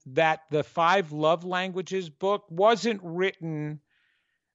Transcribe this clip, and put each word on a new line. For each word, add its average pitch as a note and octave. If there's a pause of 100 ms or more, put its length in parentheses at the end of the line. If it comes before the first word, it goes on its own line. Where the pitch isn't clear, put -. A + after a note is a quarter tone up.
that D#3
the D3
Five E3+
Love D#3
Languages F3+
book G3
wasn't G3+
written E3 (760)